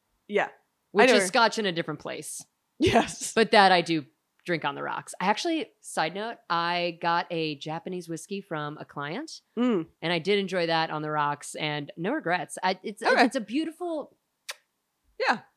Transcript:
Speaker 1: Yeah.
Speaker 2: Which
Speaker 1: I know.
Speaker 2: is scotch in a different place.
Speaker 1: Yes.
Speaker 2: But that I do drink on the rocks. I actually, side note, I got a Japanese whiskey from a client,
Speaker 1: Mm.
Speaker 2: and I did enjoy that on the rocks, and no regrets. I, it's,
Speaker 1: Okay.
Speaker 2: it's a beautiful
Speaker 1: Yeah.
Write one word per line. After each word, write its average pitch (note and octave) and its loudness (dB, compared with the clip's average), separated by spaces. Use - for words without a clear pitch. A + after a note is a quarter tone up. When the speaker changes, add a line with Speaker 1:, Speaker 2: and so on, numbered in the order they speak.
Speaker 1:
Yeah. G3+ 0
Speaker 2:
Which A#3 8
Speaker 1:
I B3+ 8
know. A3 8
Speaker 2:
is F#3+ 4
scotch A3 2
in G#3+ 0
a F#3 0
different D#3+ -4
place. - -10
Speaker 1:
Yes. - 2
Speaker 2:
But A3+ 4
that G3+ 10
I F3+ 6
do E3 0
drink E3 -4
on C#3+ 0
the C#3+ -8
rocks. - -8
I F3+ 0
actually, D4 0
side E3 -2
note, G#3+ -8
I E3+ 0
got E3+ 0
a D#3+ -2
Japanese E3 -8
whiskey E3 -8
from D3+ -8
a C#3 -14
client, D#3+ -8
Speaker 1:
Mm. G#3+ 2
Speaker 2:
and E3 -2
I F3 0
did G3 0
enjoy F3+ -2
that D#3+ 0
on D#3 -4
the D3+ -4
rocks, D3 -2
and D3 -4
no E3+ -4
regrets. F3+ -4
I, F#3 0
it's, G3+ -10
Speaker 1:
Okay. B4 6
Speaker 2:
it's B3+ 0
a C4+ -2
beautiful D#4 -6
Speaker 1:
Yeah. C4 0